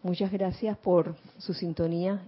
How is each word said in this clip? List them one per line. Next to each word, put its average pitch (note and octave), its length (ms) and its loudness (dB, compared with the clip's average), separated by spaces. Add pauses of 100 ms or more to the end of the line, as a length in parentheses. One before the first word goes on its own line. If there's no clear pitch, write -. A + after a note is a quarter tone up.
Muchas F#3 300 0
gracias G3+ 460 -2
por E3 380 4 (220)
su - 160 -6
sintonía E3+ 760 -2